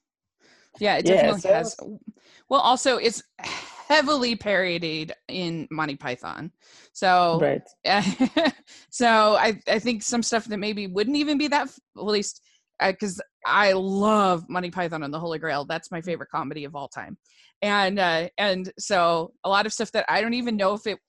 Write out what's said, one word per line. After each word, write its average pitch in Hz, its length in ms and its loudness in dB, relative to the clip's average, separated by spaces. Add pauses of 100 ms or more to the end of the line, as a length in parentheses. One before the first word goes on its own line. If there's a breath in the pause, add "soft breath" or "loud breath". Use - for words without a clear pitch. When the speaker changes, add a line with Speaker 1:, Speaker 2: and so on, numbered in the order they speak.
(800 soft breath)
Speaker 1:
Yeah, 196 180 2
it - 80 0
Speaker 2:
Yeah, 185 260 6
Speaker 1:
definitely 190 100 -2
Speaker 2:
so 185 120 -2
Speaker 1:
has. 220 220 0 (760 soft breath)
Well, 277 100 4
also, 254 380 4
it's - 260 -2 (160)
heavily 277 960 0
parodied 170 800 -2 (160)
in 170 420 -6
Monty 147 240 -6
Python. 123 560 -10 (400 soft breath)
So, 180 500 4
Speaker 2:
Right. 139 200 0 (240)
Speaker 1:
<laughs> 240 680 2 (360 loud breath)
so 220 460 4
I, 202 320 2
I 214 120 2
think 226 240 -4
some 233 200 -2
stuff 226 220 -2
that 214 120 -8
maybe 202 300 -6
wouldn't 214 300 -2
even 294 200 0
be 294 100 0
that 294 200 0
f-, - 120 -20 (180)
at 107 60 -10
least, 208 380 -2 (400)
uh, 196 180 2
'cause 196 220 -6 (240)
I 196 280 4
love 190 760 2
Monty 180 220 -6
Python 165 320 -6
and 143 100 -8
the 156 60 -6
Holy 165 200 -6
Grail. 143 260 -4
That's 165 260 -8
my 170 100 -8
Speaker 2:
Mm. 170 40 -12
Speaker 1:
favorite 156 240 -8
comedy 151 360 -8
of 143 100 -14
all 139 140 -10
time. - 280 -16 (440 soft breath)
And, 202 380 2
uh, 170 380 2
and 185 400 -2
so 170 560 0 (100)
a 185 60 -2
lot 202 160 2
of 220 80 -6
stuff - 200 -6
that 214 160 0
I 170 120 2
don't 233 120 -2
even 240 240 -2
know 196 160 2
if 208 140 -8
it, 190 220 -6